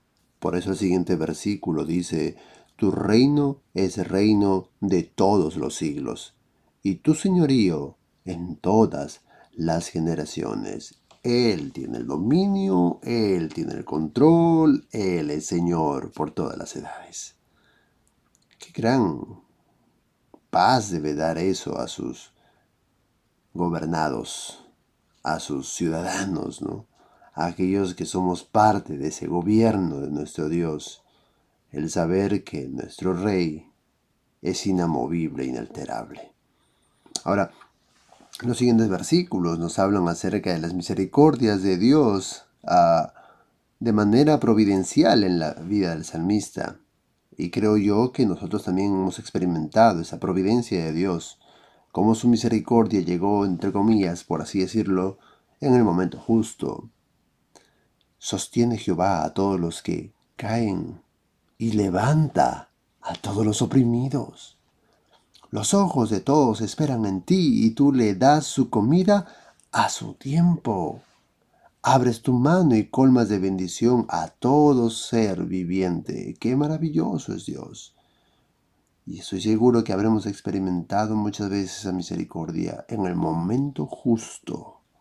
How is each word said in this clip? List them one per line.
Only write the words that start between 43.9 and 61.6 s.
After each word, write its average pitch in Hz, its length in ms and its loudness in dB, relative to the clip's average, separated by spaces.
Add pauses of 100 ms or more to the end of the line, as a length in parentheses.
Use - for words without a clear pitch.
manera 117 480 4
providencial 104 840 4
en 90 140 2
la 78 160 -4
vida 92 340 -2
del 82 160 -6
salmista. - 720 -4 (580)
Y 87 160 -6
creo 107 240 2
yo 104 380 2
que 127 120 2
nosotros 95 380 -4
también 98 300 0
hemos 95 260 -2
experimentado 90 800 2
esa 82 220 -10
providencia 98 640 0
de 78 80 -4
Dios, 87 460 -4 (520)
cómo 107 240 2
su 120 140 0
misericordia 110 720 2
llegó, 92 420 0
entre 95 300 -2
comillas, 98 500 2
por 80 180 -4
así 98 180 -6
decirlo, 95 580 -2 (420)
en 139 140 2
el 123 100 6
momento 90 340 0
justo. - 720 -2 (1300)
"Sostiene 117 580 -2
Jehová 87 480 0
a 78 80 -6
todos 98 260 0
los 82 220 -4
que 82 320 -8 (240)
caen, 104 640 -4 (560)
y 113 160 -2